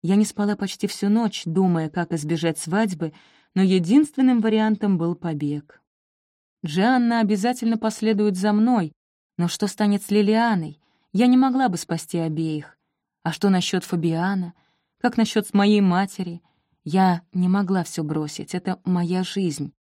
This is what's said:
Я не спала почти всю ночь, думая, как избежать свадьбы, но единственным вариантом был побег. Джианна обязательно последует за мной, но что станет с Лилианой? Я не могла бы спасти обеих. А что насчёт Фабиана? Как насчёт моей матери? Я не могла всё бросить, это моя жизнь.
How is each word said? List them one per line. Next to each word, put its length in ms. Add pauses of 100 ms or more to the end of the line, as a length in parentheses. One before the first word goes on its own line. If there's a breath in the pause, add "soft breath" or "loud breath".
Я 140
не 80
спала 300
почти 320
всю 220
ночь, 360
думая, 440
как 240
избежать 460
свадьбы, 540 (420 soft breath)
но 80
единственным 800
вариантом 580
был 160
побег. 640 (840)
Джианна 560
обязательно 560
последует 600
за 180
мной, 400 (420)
но 120
что 180
станет 360
с 80
Лилианой? 680 (320)
Я 140
не 100
могла 320
бы 80
спасти 400
обеих. 600 (440)
А 100
что 180
насчёт 340
Фабиана? 680 (440)
Как 200
насчёт 340
моей 300
матери? 580 (420)
Я 380 (140)
не 140
могла 360
всё 180
бросить, 520
это 300
моя 400
жизнь. 500 (140)